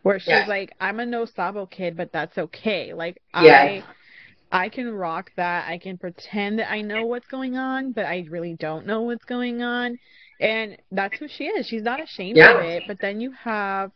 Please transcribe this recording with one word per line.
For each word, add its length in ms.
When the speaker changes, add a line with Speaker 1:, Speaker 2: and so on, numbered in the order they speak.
Speaker 1:
where 160
she's 120
Speaker 2:
Yes. 180
Speaker 1:
like, 320
"I'm 200
a 60
No 200
Sabo 420
kid, 280
but 160
that's 260
okay. 560
Like, 280
Speaker 2:
Yes. 440
Speaker 1:
I, 140
I 40
can 220
rock 440
that. 320
I 100
can 220
pretend 580
that 140
I 100
know 240
what's 220
going 300
on, 340
but 140
I 240
really 260
don't 320
know 140
what's 240
going 360
on." 380
And 380
that's 280
who 80
she 180
is. 220
She's 160
not 180
ashamed 360
Speaker 2:
Yeah. 200
Speaker 1:
of 60
it. 240
But 120
then 220
you 120
have 640